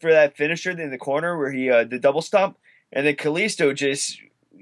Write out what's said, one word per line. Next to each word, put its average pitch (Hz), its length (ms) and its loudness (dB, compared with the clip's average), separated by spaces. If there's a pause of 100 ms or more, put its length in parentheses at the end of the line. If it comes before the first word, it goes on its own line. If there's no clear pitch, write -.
for 165 100 0
that 151 240 6
finisher 165 360 -4
in 165 200 -8
the 131 60 -10
corner 160 400 -4
where 139 160 -4
he, 131 160 -2
uh, 117 160 4
the 120 140 -8
double 139 240 2
stomp, 98 340 0 (340)
and 139 160 -2
then 147 100 0
Kalisto 156 580 0
just - 440 -4 (440)